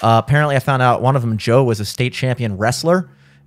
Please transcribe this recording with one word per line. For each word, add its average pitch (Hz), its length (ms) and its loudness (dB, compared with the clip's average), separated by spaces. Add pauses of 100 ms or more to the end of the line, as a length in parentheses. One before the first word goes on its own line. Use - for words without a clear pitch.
Uh, 113 220 4
apparently, 143 320 0
I - 20 0
found 131 240 -2
out 123 200 2
one 127 140 2
of 123 60 -2
them, 117 160 -2
Joe, 120 260 2
was 113 160 0
a 104 40 -8
state 123 280 -4
champion 120 460 -4
wrestler. 160 520 0 (360)